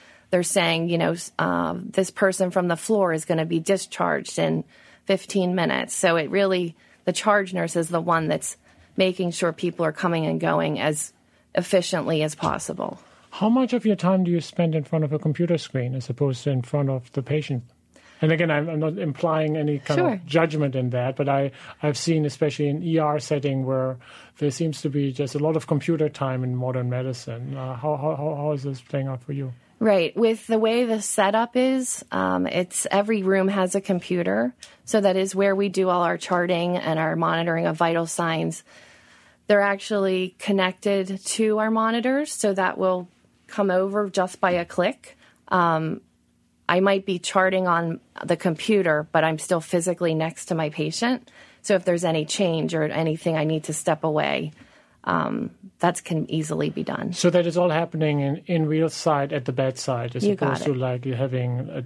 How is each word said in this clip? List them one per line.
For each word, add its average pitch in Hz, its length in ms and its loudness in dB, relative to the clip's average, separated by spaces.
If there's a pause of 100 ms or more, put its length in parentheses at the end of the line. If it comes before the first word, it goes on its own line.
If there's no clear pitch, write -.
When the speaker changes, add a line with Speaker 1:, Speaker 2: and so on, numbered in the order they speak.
(300)
Speaker 1:
They're 180 120 2
saying, 170 460 0
you 170 100 0
know, 165 140 2
s-, 170 260 -8
uh, 170 400 0
this 190 320 -2
person 190 400 0
from 180 160 0
the 170 100 0
floor 196 360 2
is 160 120 -2
gonna 160 220 0
be 165 140 0
discharged 175 800 -2
in 160 240 0 (400)
fifteen 185 500 0
minutes. 165 400 0
So 170 220 4
it 151 140 0
really, 185 440 0 (300)
the 180 80 0
charge 196 420 2
nurse 170 220 -2
is 165 120 0
the 170 120 0
one 165 260 0
that's - 300 -4 (400)
making 185 340 0
sure 165 220 -2
people 170 340 -2
are 160 60 0
coming 165 340 0
and 165 140 -2
going 160 400 0
as 151 320 -2 (420)
efficiently 175 720 0
as 151 100 -4
possible. - 640 -4 (320)
Speaker 2:
How - 180 0
much 247 240 4
of 240 140 0
your 208 100 4
time 185 280 2
do 170 60 2
you 170 120 2
spend 165 320 0
in 156 100 0
front 156 220 0
of 135 80 -4
a 151 40 0
computer 165 380 0
screen 127 380 -4
as 127 160 -6
opposed 131 340 -2
to 143 60 0
in 131 100 2
front 139 300 0
of 127 220 -6
the 135 100 -4
patient? 143 420 -2 (580)
And 156 100 4
again, 165 180 2
I'm, 147 200 2
I'm 156 80 -2
not 156 200 -2
implying 156 580 0
any 147 240 0
kind 151 200 0
of 359 60 4
Speaker 1:
Sure. 214 180 0
Speaker 2:
judgment 147 520 2
in 127 140 0
that, 123 260 -2
but 139 120 0
I, 139 220 2 (320)
I've 147 160 0
seen, 160 260 2
especially 147 440 0
in 151 140 -2
E 160 140 0
R 151 220 2
setting, 139 480 -2
where 131 320 -2 (400)
there 147 120 0
seems 160 320 -4
to 156 60 -2
be 139 240 -2
just 135 220 -4
a 147 60 -4
lot 160 160 2
of 156 100 -4
computer 156 420 2
time 131 360 -2
in 127 120 -2
modern 127 320 -2
medicine. 127 680 -6
Uh, 131 180 -8
how, 147 220 -2
how, 151 200 -2
how, 151 200 -4
how 147 160 -2
is 139 100 -4
this 135 180 -6
playing 135 280 -4
out 131 140 -8
for 147 100 -10
you? 135 200 -6 (280)
Speaker 1:
Right. 196 360 2
With 226 300 2
the 220 140 2
way 233 240 2
the 220 180 0
setup 220 540 0
is, 262 560 0
um, 185 340 0
it's, - 460 -2
every 208 320 2
room 190 240 4
has 190 260 2
a 196 60 0
computer. 190 760 0 (300)
So 214 160 2
that 190 160 4
is 190 180 0
where 196 220 2
we 202 120 2
do 185 200 0
all 180 140 2
our 175 140 2
charting 175 600 0
and 160 240 -2
our 160 160 0
monitoring 165 500 0
of 165 100 -2
vital 165 300 0
signs. 165 560 -4 (840)
They're 208 120 4
actually 196 800 0
connected 190 880 0
to 214 320 2
our 220 140 2
monitors, 233 580 0
so 202 240 0
that 190 240 0
will 185 300 0 (400)
come 196 240 0
over 196 360 0
just 185 320 -2
by 180 120 4
a 170 120 0
click. - 540 -4 (300)
Um, 160 520 2 (680)
I 175 100 4
might 196 260 4
be 185 140 -2
charting 185 480 2
on 170 340 0 (240)
the 170 120 0
computer, 170 720 0
but 160 140 4
I'm 160 140 0
still 170 220 -2
physically 170 540 0
next 160 320 -4
to 180 80 -2
my 160 160 -2
patient. 160 580 -4 (320)
So - 140 0
if 180 100 0
there's 175 200 2
any 160 200 0
change 160 480 0
or 156 120 0
anything 160 520 -2
I 151 80 0
need 156 200 -2
to 156 100 -6
step - 300 0
away, 151 480 0 (520)
um, 78 460 -2 (300)
that 175 240 0
can 160 260 -4
easily 156 400 -2
be 160 140 -6
done. - 280 -4
Speaker 2:
So 175 180 2
that 175 140 4
is 170 140 -2
all 175 120 4
happening 156 500 0
in, 139 160 0 (100)
in 160 200 0
real 156 220 2
side 147 440 0
at 139 140 -4
the 139 60 -2
bedside, 123 600 -2
as 127 100 -2
Speaker 1:
You 202 120 2
got 175 100 -2
Speaker 2:
opposed - 180 -2
to, 151 60 2
Speaker 1:
it. 131 60 0
Speaker 2:
like, 127 280 -2
you 131 100 -2
having 123 540 -2
a, 151 180 -8